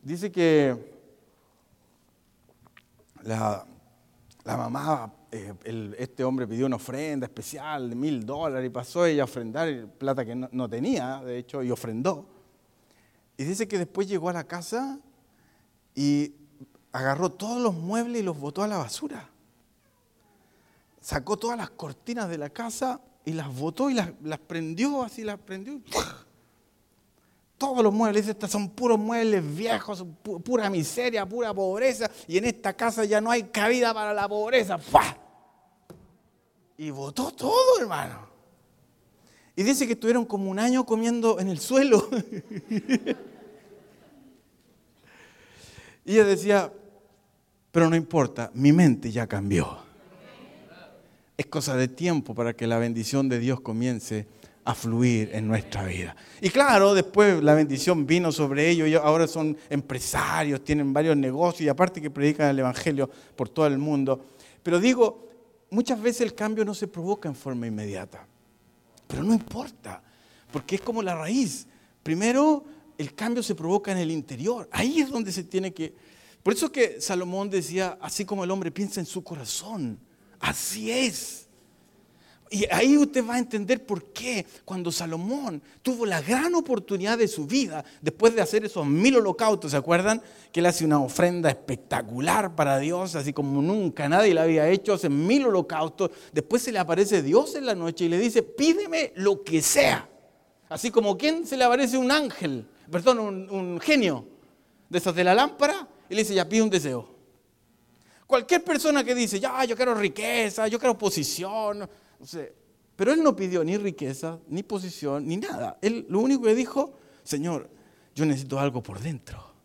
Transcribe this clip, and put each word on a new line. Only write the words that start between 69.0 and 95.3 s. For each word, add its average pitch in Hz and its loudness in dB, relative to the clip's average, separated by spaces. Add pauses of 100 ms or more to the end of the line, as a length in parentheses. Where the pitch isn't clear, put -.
Pero 131 -6
no 214 4
importa, - -6 (500)
porque 151 -6
es 190 -4
como 226 -4
la 185 -4
raíz. 180 -2 (380)
Primero, 254 2 (320)
el 143 -8
cambio 233 -2
se 208 -2
provoca 196 -2
en 185 0
el 165 -2
interior. 165 -6
Ahí 277 0
es 269 2
donde 226 -4
se 175 -6
tiene 190 -4
que. 160 -8 (480)
Por 202 4
eso - 0
que 233 2
Salomón 185 -4
decía, 180 -2
"Así - -6
como 196 -4
el 180 -2
hombre 190 -2
piensa 202 -4
en 165 -6
su 185 -8
corazón, 156 -8 (420)
así - -6
es". 240 -4 (1040)
Y 208 0
ahí 262 6
usted 285 4
va 233 -4
a 247 2
entender 240 -2
por 190 -6
qué 233 -6 (200)
cuando 180 -6
Salomón 170 -6 (220)
tuvo 233 -2
la 180 0
gran 254 0
oportunidad 220 0
de 226 4
su 165 -4
vida, 175 -2 (160)
después 214 4
de 226 2
hacer 214 0
esos 175 -2
mil 202 6
holocaustos, 202 2
¿se 147 0
acuerdan? 180 2 (300)
Que - -2
él 175 4
hace 170 4
una 151 4
ofrenda 170 2
espectacular 135 -2
para 139 2
Dios, 170 -2
así 143 -4
como 139 0
nunca 165 0
nadie 190 6
la 160 4
había 160 4
hecho, 196 2
hace 175 0
mil 185 4